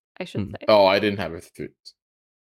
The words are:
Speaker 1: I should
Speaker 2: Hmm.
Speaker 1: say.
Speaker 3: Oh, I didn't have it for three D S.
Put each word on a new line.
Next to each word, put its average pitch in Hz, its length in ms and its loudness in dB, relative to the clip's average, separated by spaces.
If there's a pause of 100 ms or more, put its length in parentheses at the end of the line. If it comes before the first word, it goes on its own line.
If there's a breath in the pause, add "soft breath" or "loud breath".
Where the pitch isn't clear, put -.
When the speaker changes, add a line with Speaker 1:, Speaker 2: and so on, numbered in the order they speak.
(180)
Speaker 1:
I 185 60 -10
should - 160 -10
Speaker 2:
Hmm. 95 120 -10
Speaker 1:
say. - 160 -16
Speaker 3:
Oh, 104 180 6
I 98 120 4
didn't 104 220 -2
have 82 120 -8
it 90 120 -16
for - 60 -20
three - 180 -14
D - 40 -20 (120)
S. - 100 -20 (500)